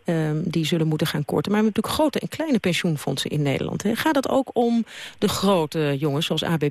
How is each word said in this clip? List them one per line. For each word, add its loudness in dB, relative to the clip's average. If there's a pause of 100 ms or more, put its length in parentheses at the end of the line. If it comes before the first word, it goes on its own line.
ehm, -2
die 0
zullen 2
moeten 0
gaan -2
korten. -2
Maar 4
we 4
hebben 0
natuurlijk 2
grote -2
en -8
kleine 0
pensioenfondsen -2
in 0
Nederland, -2
hè. 0
Gaat 0
het 0
ook 0
om 2 (340)
de 2
grote 2
jongens 0
zoals -2
A 2
B 0